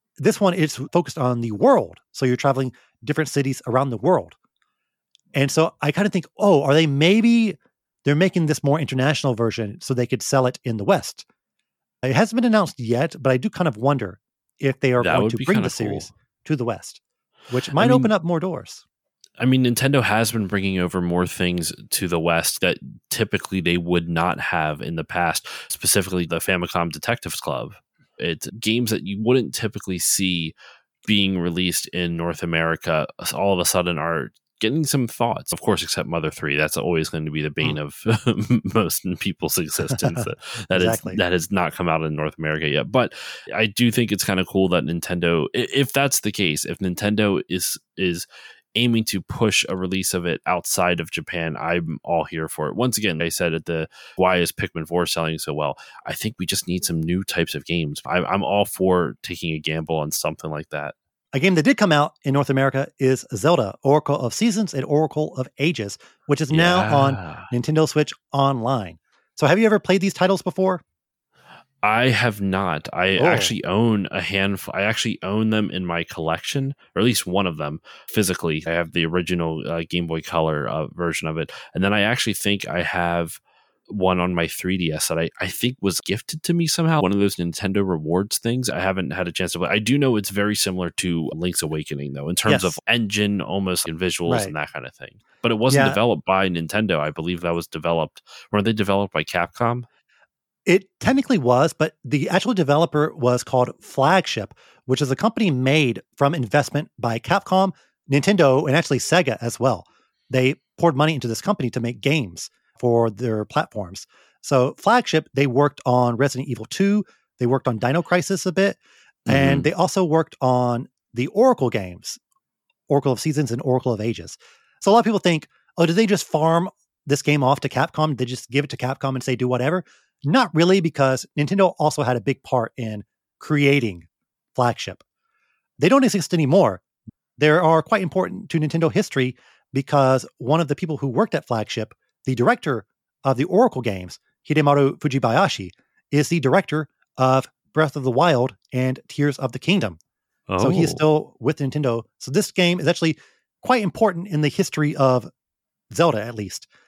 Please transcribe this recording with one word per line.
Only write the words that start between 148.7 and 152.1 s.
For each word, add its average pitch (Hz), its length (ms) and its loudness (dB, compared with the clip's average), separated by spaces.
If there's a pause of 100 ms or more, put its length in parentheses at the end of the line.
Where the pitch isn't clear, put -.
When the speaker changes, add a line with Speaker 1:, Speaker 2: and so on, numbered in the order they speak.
Speaker 1:
and 127 340 -2
Tears 143 300 -2
of 127 140 -4
the 143 60 -8
Kingdom. 120 400 0 (600)
So 113 100 4
he 175 140 2
is 165 80 2
Speaker 2:
Oh. - 60 -6
Speaker 1:
still 156 440 2
with - 200 -2
Nintendo. 131 420 -2 (160)